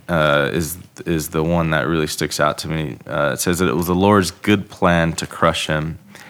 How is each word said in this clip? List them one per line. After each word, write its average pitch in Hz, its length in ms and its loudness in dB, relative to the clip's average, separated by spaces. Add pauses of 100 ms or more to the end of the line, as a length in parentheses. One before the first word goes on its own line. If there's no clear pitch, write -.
uh, 73 420 2
is, 82 280 -4 (260)
is 80 240 -2
the 78 140 -2
one 82 260 0
that 73 180 0
really 78 200 0
sticks - 320 -4
out 76 200 0
to - 80 -10
me. 78 380 -4
Uh, 73 300 -2
it - 40 -6
says 87 200 0
that 90 100 2
it 62 60 0
was 87 100 0
the 87 100 0
Lord's 95 360 4
good 104 360 0
plan 85 460 2
to 80 140 -6
crush - 400 0
him 78 320 -4 (300)